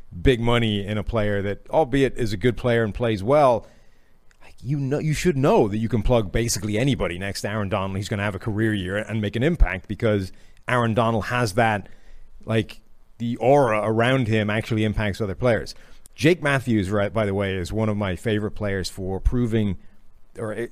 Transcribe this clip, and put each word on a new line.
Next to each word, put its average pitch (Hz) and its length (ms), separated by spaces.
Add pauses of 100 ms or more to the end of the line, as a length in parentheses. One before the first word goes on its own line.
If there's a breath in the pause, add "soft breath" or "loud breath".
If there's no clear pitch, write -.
(220 soft breath)
big 123 180
money 113 460
in 107 100
a 104 60
player 104 400
that, 98 260
albeit 139 480
is 113 160
a 107 60
good 113 180
player 117 280
and 101 100
plays 110 280
well, 127 440 (760 soft breath)
like, - 200
you 143 160
know, 139 200
you 156 160
should 170 220
know 143 320
that 104 100
you 113 100
can 110 140
plug 113 300
basically 107 460
anybody 98 400
next 98 240
to 107 80
Aaron 104 180
Donald. 98 280
He's 101 120
gonna 101 140
have 101 120
a 95 40
career 110 340
year 95 240
and 107 240
make 101 160
an 117 60
impact 127 460
because 104 440 (360 soft breath)
Aaron 117 260
Donald 113 320
has 123 280
that, 110 340 (560 soft breath)
like, - 360 (380)
the 117 180
aura 120 460
around 117 460
him 107 220
actually 110 340
impacts 104 360
other 95 140
players. 110 400 (400 soft breath)
Jake 160 280
Matthews, 117 480
right, 101 220
by 107 120
the 98 100
way, 98 200
is 90 180
one 107 160
of 104 80
my 98 200
favorite 107 340
players 98 400
for 95 280
proving 110 600 (600 soft breath)
or 110 340